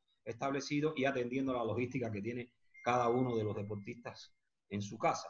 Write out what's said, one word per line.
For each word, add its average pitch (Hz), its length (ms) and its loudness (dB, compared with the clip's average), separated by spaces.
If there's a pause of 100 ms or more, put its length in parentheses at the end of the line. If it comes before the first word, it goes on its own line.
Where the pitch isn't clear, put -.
(240)
establecidos 139 720 0
y 127 80 2
atendiendo 131 480 2
la 120 120 0
logística 117 460 0
que 101 120 -4
tiene 120 300 -6 (300)
cada 123 260 4
uno 123 280 4
de 107 80 2
los 104 120 0
deportistas - 800 -8 (340)
en 101 140 -4
su 101 160 -8
casa. - 320 0